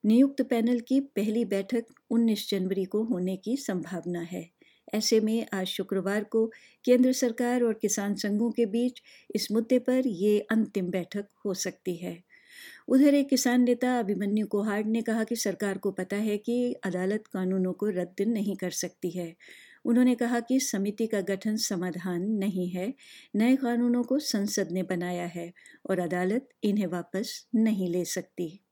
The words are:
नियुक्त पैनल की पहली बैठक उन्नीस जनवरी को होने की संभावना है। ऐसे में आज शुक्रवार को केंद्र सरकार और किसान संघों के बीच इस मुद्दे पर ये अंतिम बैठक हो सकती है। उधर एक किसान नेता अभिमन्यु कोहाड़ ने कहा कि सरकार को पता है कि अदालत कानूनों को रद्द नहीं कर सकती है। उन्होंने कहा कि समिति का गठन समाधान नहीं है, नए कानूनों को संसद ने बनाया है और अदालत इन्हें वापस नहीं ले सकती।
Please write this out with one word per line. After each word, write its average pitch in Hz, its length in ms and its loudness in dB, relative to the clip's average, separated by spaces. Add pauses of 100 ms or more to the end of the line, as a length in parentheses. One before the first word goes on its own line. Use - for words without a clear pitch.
नियुक्त 254 360 6
पैनल 240 380 2
की 254 200 0
पहली 220 460 -2
बैठक 196 400 -2 (240)
उन्नीस 226 400 0
जनवरी 190 360 -2
को 208 180 -2
होने 185 340 -2
की 233 200 -4
संभावना 175 640 -6
है। 170 280 -10 (440)
ऐसे 220 260 2
में 220 340 0
आज 190 140 -4
शुक्रवार 196 560 -2
को 226 280 -2 (340)
केंद्र 254 280 6
सरकार 240 500 0
और 226 100 2
किसान 202 420 -2
संघों 208 360 0
के 233 140 2
बीच 233 360 -2 (340)
इस 208 160 -4
मुद्दे 233 280 2
पर 254 280 2
ये 208 320 2
अंतिम 208 460 0
बैठक 180 400 -6 (200)
हो 196 80 -2
सकती 185 420 -6
है। 175 280 -10 (640)
उधर 277 260 8
एक 277 160 4
किसान 247 320 4
नेता 247 380 2
अभिमन्यु 202 480 -2
कोहाड़ 214 380 -2
ने 220 160 0
कहा 226 220 0
कि 233 120 -4
सरकार 196 420 -4
को 190 140 -2
पता 190 240 -6
है 208 220 0
कि 240 360 -2
अदालत 190 540 -2
कानूनों 185 460 -2
को 208 160 -2
रद्द 180 320 -4
नहीं 208 340 0
कर 180 140 -4
सकती 175 400 -6
है। 170 260 -8 (500)
उन्होंने 247 300 6
कहा 240 240 0
कि 254 200 0
समिति 208 480 -2
का 208 140 0
गठन 196 340 -2
समाधान 180 680 -4
नहीं 190 480 -2
है, 185 240 -4 (420)
नए 233 200 4
कानूनों 240 480 2
को 254 160 0
संसद 202 520 -2
ने 185 120 -2
बनाया 180 420 -4
है 170 280 -10 (360)
और 190 100 2
अदालत 180 500 -2 (140)
इन्हें 208 240 2
वापस 180 680 -6
नहीं 202 340 2
ले 175 160 -2
सकती। 180 540 -8 (120)